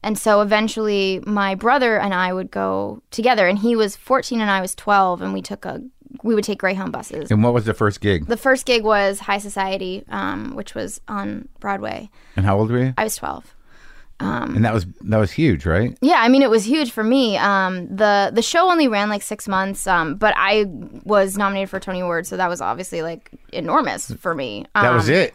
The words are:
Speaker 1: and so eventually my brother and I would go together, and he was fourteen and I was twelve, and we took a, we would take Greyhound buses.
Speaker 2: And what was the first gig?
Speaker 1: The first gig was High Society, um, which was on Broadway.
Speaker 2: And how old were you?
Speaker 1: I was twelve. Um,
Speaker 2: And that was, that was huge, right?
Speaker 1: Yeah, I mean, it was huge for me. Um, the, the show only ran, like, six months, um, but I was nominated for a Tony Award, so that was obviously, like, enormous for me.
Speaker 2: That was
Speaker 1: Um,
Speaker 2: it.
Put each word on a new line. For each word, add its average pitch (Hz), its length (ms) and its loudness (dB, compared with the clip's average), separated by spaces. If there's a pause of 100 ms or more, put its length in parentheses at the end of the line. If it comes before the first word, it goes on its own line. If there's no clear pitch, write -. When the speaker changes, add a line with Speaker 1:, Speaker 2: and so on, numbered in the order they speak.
Speaker 1:
and 214 120 -2
so 208 220 4
eventually 208 840 0
my 196 300 0
brother 233 440 2
and 202 140 0
I 185 180 0
would 185 200 -6
go 196 500 -4 (100)
together, 226 360 2
and 202 120 2
he 233 160 2
was 214 220 0
fourteen 254 420 0
and 208 100 0
I 196 120 2
was 185 140 -6
twelve, 190 460 2
and 190 120 -4
we 190 80 -6
took 196 240 -12
a, - 160 -10 (420)
we 226 120 2
would 208 100 2
take 196 140 -4
Greyhound 185 340 -2
buses. - 380 -10
Speaker 2:
And 107 120 6
what 120 100 4
was 117 120 2
the 113 80 0
first 104 260 2
gig? 90 280 2
Speaker 1:
The 226 100 0
first 262 280 2
gig 240 200 2
was 202 340 2
High 202 200 -2
Society, 190 720 -6
um, 107 460 -6
which - 200 -12
was - 340 -8
on 208 400 -8 (100)
Broadway. 202 500 -8 (280)
Speaker 2:
And 95 80 0
how 98 120 2
old 110 140 2
were 123 140 2
you? 131 120 -2
Speaker 1:
I 220 60 0
was 220 140 -6
twelve. - 360 -10 (680)
Um, - 340 -4
Speaker 2:
And 104 80 4
that 113 100 2
was, 98 120 0 (160)
that - 160 0
was 104 140 2
huge, 117 340 2
right? 90 360 0
Speaker 1:
Yeah, 294 180 4
I 226 100 4
mean, 269 120 6
it 262 80 4
was 214 140 4
huge 254 280 0
for 214 120 -4
me. 226 320 2
Um, 185 580 -2
the, 202 400 4
the 226 80 2
show 349 300 2
only 320 160 4
ran, 208 220 0
like, 208 120 -4
six - 240 -10
months, 190 420 -4
um, 165 280 0
but 208 220 2
I 202 300 2 (360)
was 196 340 2
nominated 196 320 -2
for 190 80 -8
a 185 40 -8
Tony 185 180 -8
Award, 175 260 -2
so 185 120 -8
that 180 100 0
was 170 140 -4
obviously, 147 400 -6
like, 165 280 -10 (220)
enormous 170 640 -2
for 170 200 -6
me. 117 400 -8
Speaker 2:
That 120 200 4
was 110 160 2
Speaker 1:
Um, 151 60 4
Speaker 2:
it. 180 200 2